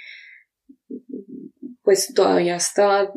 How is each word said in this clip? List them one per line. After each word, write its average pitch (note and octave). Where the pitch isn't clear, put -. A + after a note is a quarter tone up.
pues -
todavía F3+
estaba G3